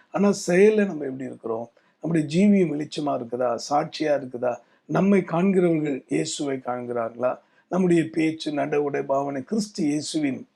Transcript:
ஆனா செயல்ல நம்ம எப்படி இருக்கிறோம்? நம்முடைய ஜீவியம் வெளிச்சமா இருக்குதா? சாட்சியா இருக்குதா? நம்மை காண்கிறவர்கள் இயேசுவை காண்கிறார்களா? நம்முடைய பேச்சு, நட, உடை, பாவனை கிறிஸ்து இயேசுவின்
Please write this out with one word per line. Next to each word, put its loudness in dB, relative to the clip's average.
ஆனா 2
செயல்ல 6
நம்ம -6
எப்படி -8
இருக்கிறோம்? -8
நம்முடைய 2
ஜீவியம் 4
வெளிச்சமா -6
இருக்குதா? -2
சாட்சியா 0
இருக்குதா? -4
நம்மை 4
காண்கிறவர்கள் 2
இயேசுவை -2
காண்கிறார்களா? -4
நம்முடைய 2
பேச்சு, -2
நட, 0
உடை, -2
பாவனை -2
கிறிஸ்து -4
இயேசுவின் -2